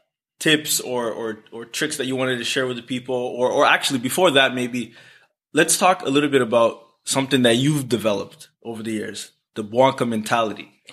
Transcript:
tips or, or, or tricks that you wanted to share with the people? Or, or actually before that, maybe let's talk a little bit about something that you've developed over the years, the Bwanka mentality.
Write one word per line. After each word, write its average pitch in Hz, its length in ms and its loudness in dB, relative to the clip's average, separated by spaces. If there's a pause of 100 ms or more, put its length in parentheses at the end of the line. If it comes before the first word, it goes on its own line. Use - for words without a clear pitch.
(400)
tips 156 400 0
or, 120 320 -4
or, 110 280 -6 (120)
or 117 140 -14
tricks - 320 -6
that 131 80 -4
you 131 100 -4
wanted 127 220 -2
to 117 60 -6
share 131 240 -2
with 123 100 -6
the 117 60 -12
people? 127 320 -6
Or, 123 340 -2
or 131 160 2
actually 139 340 2
before 156 320 2
that, 131 220 4
maybe 123 400 -6 (600)
let's 160 260 2
talk 185 240 2
a - 60 -4
little 143 200 2
bit 135 120 4
about 117 400 2 (240)
something 135 360 0
that 117 140 6
you've 135 340 0
developed 101 600 -4 (140)
over 113 200 -12
the 113 80 -6
years, 104 400 -8 (240)
the 113 80 -6
Bwanka 127 440 2
mentality. 113 640 -2 (220)